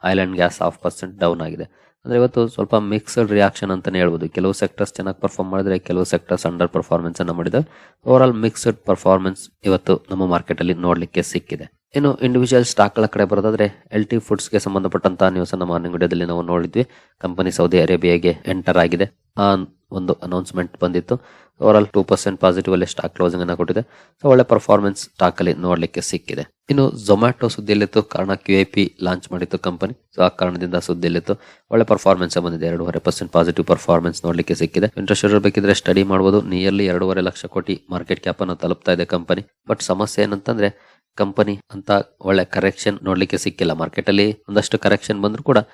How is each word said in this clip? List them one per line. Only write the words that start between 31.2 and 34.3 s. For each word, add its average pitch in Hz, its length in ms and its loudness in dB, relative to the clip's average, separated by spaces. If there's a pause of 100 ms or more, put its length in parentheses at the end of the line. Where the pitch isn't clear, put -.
ಒಳ್ಳೆ 113 140 4
ಪರ್ಫಾರ್ಮೆನ್ಸ್ 92 540 2
ಬಂದಿದೆ, 85 280 -4
ಎರಡೂವರೆ 85 320 -4
ಪರ್ಸೆಂಟ್ - 340 -4
ಪಾಸಿಟಿವ್ 85 340 2
ಪರ್ಫಾರ್ಮೆನ್ಸ್ 85 580 0
ನೋಡ್ಲಿಕ್ಕೆ 85 300 -2